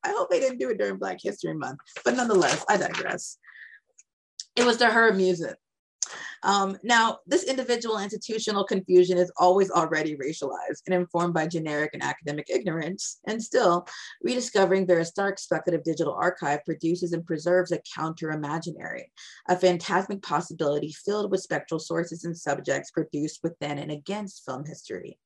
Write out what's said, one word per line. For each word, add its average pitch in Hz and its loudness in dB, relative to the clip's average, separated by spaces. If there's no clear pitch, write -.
I - -2
hope 440 0
they 233 4
didn't 254 0
do 254 -2
it 214 -2
during 196 -2
Black 190 -6
History 202 -6
Month, 143 -8
but 240 2
nonetheless, 196 2
I 208 4
digress. - -4
It 240 6
was 233 4
to 240 6
her 226 6
amusement. 185 0
Um, 196 2
now, 226 4
this 349 2
individual 233 0
institutional 208 -4
confusion 180 6
is 180 2
always 185 6
already 156 0
racialized 147 -6
and 185 0
informed 175 0
by 160 0
generic 151 -2
and - -8
academic 147 -6
ignorance. 170 -4
And 220 -4
still, 180 4
rediscovering 196 2
Vera 170 4
Stark's 196 -4
speculative 165 -2
digital 156 0
archive 147 -2
produces 170 -2
and 165 -6
preserves 175 0
a 160 -2
counter-imaginary, 156 -6
a 180 2
phantasmic 185 0
possibility 156 -2
filled 202 -2
with 190 0
spectral - -4
sources 170 -4
and 170 -6
subjects 143 -4
produced 151 -4
within 147 -4
and 143 -8
against 190 -8
film 135 -8
history. - -12